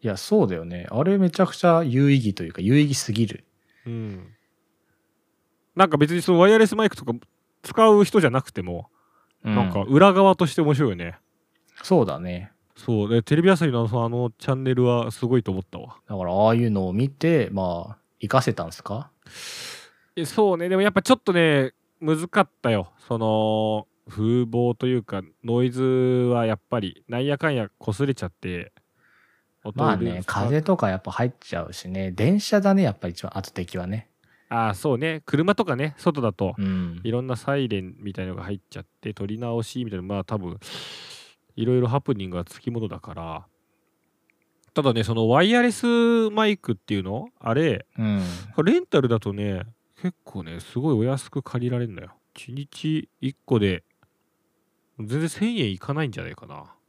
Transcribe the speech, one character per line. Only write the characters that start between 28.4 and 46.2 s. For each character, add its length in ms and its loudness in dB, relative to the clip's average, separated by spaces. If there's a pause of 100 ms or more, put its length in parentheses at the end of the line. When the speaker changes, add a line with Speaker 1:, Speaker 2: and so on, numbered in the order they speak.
Speaker 2:
音 220 -4
う 20 4
る 40 2
さ 60 0
Speaker 1:
ま 140 -2
あ 40 -6
ね、 100 -8
風 360 0
と 160 0
か 120 0
や 80 -2
っ 40 -8
ぱ 100 -12
入 160 -2
っ 120 -2
ち 160 -12
ゃ 80 -6
う 100 -14
し 160 -14
ね。 220 -6
電 280 2
車 200 2
だ 140 4
ね、 80 4
や 100 2
っ 60 -6
ぱ 100 -8
一 160 -10
番、 140 -8
あ 40 -6
と 100 -12
敵 260 -8
は 100 -6
ね。 220 -8 (380)
Speaker 2:
あ 220 -2
あ、 40 -2
そ 220 -2
う 20 -2
ね。 300 -4
車 260 2
と 100 0
か 120 -2
ね、 220 -4
外 240 0
だ 120 0
と、 240 -4
Speaker 1:
う 40 -6
ん。 420 -4
Speaker 2:
い 80 -4
ろ 100 -2
ん 60 -8
な 80 -4
サ 200 -4
イ 120 -2
レ 140 -4
ン 180 -12
み 140 -12
た 100 -8
い 20 -6
の 100 -8
が 80 -12
入 120 -8
っ 120 -10
ち 100 -18
ゃ 20 -14
っ 60 -18 (160)
て、 120 -10
撮 140 -10
り 100 -8
直 240 -4
し 220 -8
み 80 -8
た 60 -8
い 20 -6
な、 40 -10
ま 160 -6
あ、 40 -6
多 160 -6
分、 180 -8 (960)
い 100 -4
ろ 120 2
い 40 2
ろ 60 2
ハ 140 0
プ 140 -2
ニ 100 -8
ン 60 -8
グ 60 -6
が 80 -6
つ 140 -20
き 120 -8
も 80 -6
の 80 -6
だ 120 -10
か 140 -16
ら。 320 -12 (1300)
た 80 0
だ 120 4
ね、 100 0
そ 100 -2
の 140 2
ワ 160 6
イ 80 4
ヤ 100 4
レ 100 2
ス 600 2